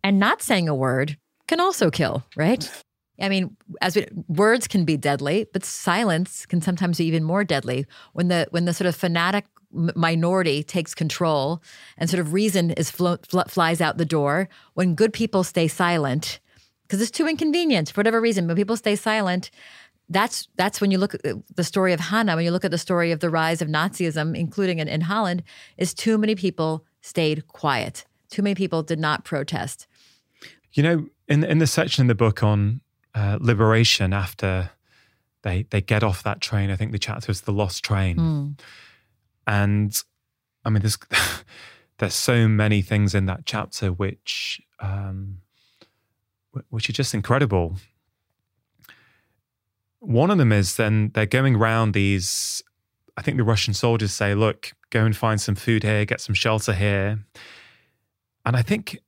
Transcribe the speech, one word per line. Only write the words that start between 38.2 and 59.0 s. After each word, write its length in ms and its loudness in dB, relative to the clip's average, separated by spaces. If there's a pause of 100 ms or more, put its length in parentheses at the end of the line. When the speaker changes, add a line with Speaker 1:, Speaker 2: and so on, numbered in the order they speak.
Speaker 2:
And, 560 0 (600)
I 60 -2
mean, 120 2
there's, 160 -2 (480)
<laughs> 520 -20
there's 160 -2
so 340 4
many 340 4
things 320 0
in 120 2
that 200 -6
chapter 460 -4
which, 680 -6 (200)
um, 580 -8 (1120)
wh-, 200 -12
which 180 -4
are 20 -4
just 220 -4
incredible. 600 0 (2250)
One 300 2
of 80 4
them 140 6
is 240 2
then 380 2
they're 100 2
going 320 2
around 360 2
these, 680 0 (540)
I 60 -8
think 140 -2
the 80 2
Russian 300 2
soldiers 380 0
say, 220 0
"Look, 400 0 (160)
go 140 2
and 120 2
find 240 0
some 140 -2
food 280 0
here, 220 2
get 160 -4
some 140 -4
shelter 400 0
here." 460 0 (1200)
And 120 0
I 60 2
think 460 -4